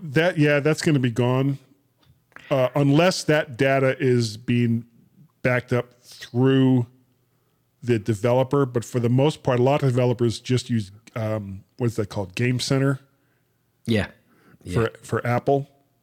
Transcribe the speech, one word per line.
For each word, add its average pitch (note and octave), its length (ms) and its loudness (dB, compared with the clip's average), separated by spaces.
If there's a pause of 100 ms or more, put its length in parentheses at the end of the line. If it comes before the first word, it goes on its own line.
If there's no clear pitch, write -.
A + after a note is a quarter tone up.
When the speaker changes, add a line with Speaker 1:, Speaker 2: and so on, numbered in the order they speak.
Speaker 1:
That, D#3 360 0
yeah, D3 220 2
that's D3+ 220 -2
gonna D3+ 160 2
be B2+ 120 0
gone. B2+ 480 0 (920)
Uh, C3 240 2
unless D3 500 2
that D3+ 320 0
data C3+ 420 2
is A#2+ 380 0
being A#2+ 480 0 (580)
backed B2 300 -2
up - 300 -4
through C3 840 0 (960)
the A#2 160 0
developer. A#2+ 680 0
But A#2+ 180 -6
for - 160 -4
the A#2 80 0
most C3+ 340 0
part, B2 180 0
a - 20 4
lot C#3+ 200 2
of C#3 80 0
developers A#2+ 500 0
just A#2+ 300 -4
use, G#2+ 200 -4 (240)
um, G#2+ 500 -8 (120)
what B2 120 -4
is G#2+ 80 -4
that G#2 120 -4
called? F#2 260 -10
Game B2 260 -2
Center C3+ 400 0 (880)
Speaker 2:
Yeah. G#2+ 200 0 (580)
Speaker 1:
for, F2+ 180 -2
Speaker 2:
Yeah. A2+ 60 -2 (140)
Speaker 1:
for - 240 -6
Apple. C3+ 420 0 (340)